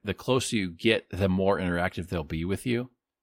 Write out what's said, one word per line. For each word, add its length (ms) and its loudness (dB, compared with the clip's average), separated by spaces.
the 100 0
closer 420 0
you 140 0
get, 400 2
the 180 2
more 320 4
interactive 480 -2
they'll 160 -2
be 220 -4
with 200 -4
you 260 -2